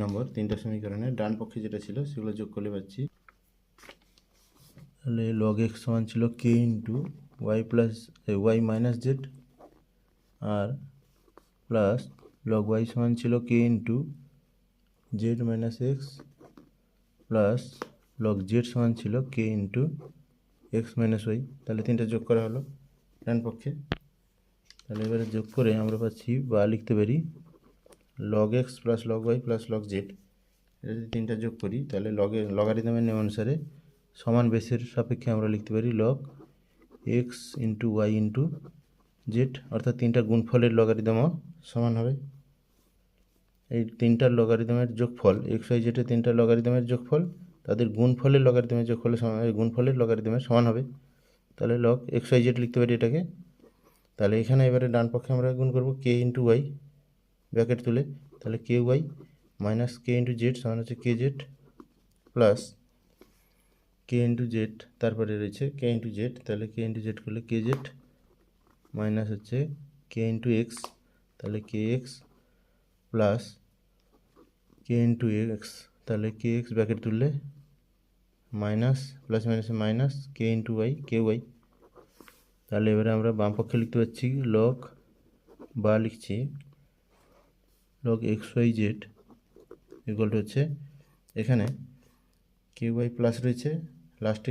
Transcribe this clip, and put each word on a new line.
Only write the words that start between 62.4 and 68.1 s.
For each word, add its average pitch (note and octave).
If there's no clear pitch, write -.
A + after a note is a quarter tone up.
k -
into A#2+
z, A2+
তারপরে A2
রয়েছে G#2
k -
into A2+
z, -
তাহলে G#2+
k -
into A2
z -
করলে A2
কে A2+
জেড C3+